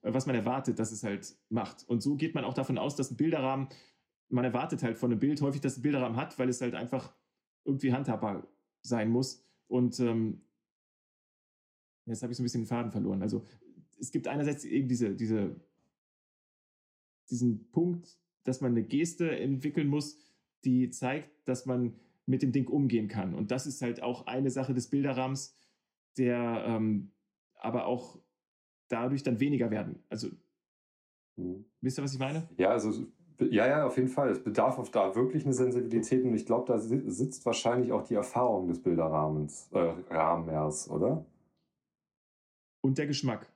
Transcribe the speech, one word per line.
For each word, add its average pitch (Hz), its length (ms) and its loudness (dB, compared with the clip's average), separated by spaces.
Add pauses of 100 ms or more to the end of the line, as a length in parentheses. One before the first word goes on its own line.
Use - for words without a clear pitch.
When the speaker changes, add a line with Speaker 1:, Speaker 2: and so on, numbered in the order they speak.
Speaker 1:
äh, 107 120 -2
was 131 120 0
man 135 100 0
erwartet, 117 440 -2
dass 110 120 -2
es 107 120 -10
halt 101 320 -6 (140)
macht. 110 380 -6
Und 120 140 0
so 147 140 0
geht 151 200 -2
man 135 100 -2
auch 127 80 -6
davon 131 240 -2
aus, 139 180 -2
dass 135 160 -4
ein 113 60 -8
Bilderrahmen, 135 500 0 (600)
man 127 160 2
erwartet 123 380 -2
halt 113 140 0
von 123 140 0
einem 110 80 2
Bild 143 220 2
häufig, 139 200 0
dass 135 160 -2
ein 123 40 -12
Bilderrahmen 123 360 0
hat, 147 220 -6
weil 127 100 2
es 123 120 -2
halt 120 140 -2
einfach 123 380 -6 (520)
irgendwie 135 280 2
handhabbar 117 540 -2 (340)
sein 110 280 0
muss. 127 360 0 (220)
Und, 123 320 2
ähm, 113 420 0 (1600)
jetzt 113 180 -8
habe 120 100 -6
ich 120 40 -8
so 127 60 -2
ein - 20 0
bisschen 120 180 -2
den 107 40 -6
Faden 120 240 -2
verloren. 98 300 -2
Also 107 240 -2 (540)
es - 120 -10
gibt 143 160 -2
einerseits 143 380 -2
eben 135 240 0
diese, 113 260 0
diese, 110 400 0 (1700)
diesen 120 420 -2
Punkt, 175 480 -2 (240)
dass 131 160 -2
man 127 120 0
eine 113 120 2
Geste 160 560 -2
entwickeln 143 480 -2
muss, 143 300 -2 (480)
die 127 240 4
zeigt, - 580 -6
dass 127 180 -4
man 123 280 0 (320)
mit 127 160 2
dem 135 100 2
Ding 135 160 2
umgehen 117 400 2
kann. 95 260 -2
Und 104 180 -2
das 127 160 -2
ist - 140 -8
halt 120 200 -4
auch 123 260 -4
eine 135 220 0
Sache 131 240 -2
des 123 160 -2
Bilderrahmens, 135 680 -2 (640)
der, 120 500 2
ähm, 110 440 0 (440)
aber 113 300 -4
auch - 340 -4 (680)
dadurch 127 340 0
dann 120 160 2
weniger 123 320 4
werden. 104 380 -4
Also, 101 200 -6 (1080)
Speaker 2:
Mhm. 90 280 -8 (160)
Speaker 1:
wisst 131 180 -2
ihr, 139 40 -4
was 135 100 -4
ich 127 60 -6
meine? 151 280 -4 (100)
Speaker 2:
Ja, - 120 4
also, 107 380 0 (320)
ja, 117 280 4
ja, 143 200 4
auf - 100 -2
jeden 127 120 2
Fall. 139 200 2
Es 95 140 0
bedarf 110 340 2
auf - 140 -8
da 95 240 2
wirklich 127 300 2
eine 135 80 2
Sensibilität 123 720 2
und 120 100 2
ich 107 100 -2
glaub, 120 200 2
da 117 140 2
si-, 113 300 -2
sitzt - 360 -2
wahrscheinlich 120 460 2
auch 104 120 0
die - 120 -2
Erfahrung 101 520 2
des 82 160 -2
Bilderrahmens, 78 880 0
äh, 92 80 2 (300)
Rahmers, 80 800 0
oder? 156 360 0 (1600)
Speaker 1:
Und 135 160 2
der 147 100 -2
Geschmack. 131 480 -2